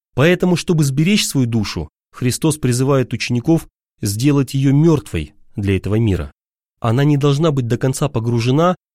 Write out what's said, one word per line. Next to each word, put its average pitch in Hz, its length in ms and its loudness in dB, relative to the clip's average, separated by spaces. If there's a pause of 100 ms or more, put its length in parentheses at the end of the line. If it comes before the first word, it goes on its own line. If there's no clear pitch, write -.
(140)
Поэтому, 180 400 2
чтобы 160 300 0
сберечь 160 420 0
свою 131 200 0
душу, 104 420 -4 (240)
Христос 139 440 -2
призывает 131 560 0
учеников 123 540 -2 (340)
сделать 131 540 0
ее 135 180 2
мертвой 143 600 0 (220)
для 101 200 0
этого 92 200 -4
мира. 90 340 0 (500)
Она 120 220 0
не 147 140 2
должна 147 340 0
быть 135 160 -2
до 117 120 -2
конца 135 300 -2
погружена 123 680 0 (180)